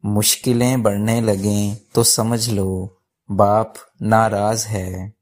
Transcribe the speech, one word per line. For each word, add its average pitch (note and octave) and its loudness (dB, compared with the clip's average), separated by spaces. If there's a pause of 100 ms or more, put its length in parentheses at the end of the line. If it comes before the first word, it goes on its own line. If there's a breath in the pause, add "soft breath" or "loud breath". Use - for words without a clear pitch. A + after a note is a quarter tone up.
मुश्किलें A#2+ 0
बढ़ने G#2+ 0
लगें G#2 0 (180)
तो A#2+ 2
समझ A2+ -2
लो G2 -2 (640)
बाप G#2 2 (280)
नाराज A2 2
है। F#2+ -8